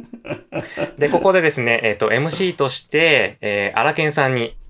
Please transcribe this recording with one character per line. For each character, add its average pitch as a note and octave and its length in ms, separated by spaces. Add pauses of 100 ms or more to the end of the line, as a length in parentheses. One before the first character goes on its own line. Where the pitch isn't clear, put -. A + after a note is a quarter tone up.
(960)
い。 C#3 40
で、 C#3+ 80
こ E3+ 120
こ F#3+ 120
で F#3 80
で E3 100
す C3+ 100
ね、 A#2 220
え A2 100
っ G#2 40
と、 G#2+ 160
エ A#2 60
ム D3+ 120
シ F3+ 200
ー - 40
と C#3 140
し - 140
て、 D3 580
え G2+ 340
ー、 - 40
ア A#2+ 60
ラ D3+ 100
ケ D#3+ 100
ン D3+ 80
さ C#3+ 160
ん C3 60
に、 A#2 220 (140)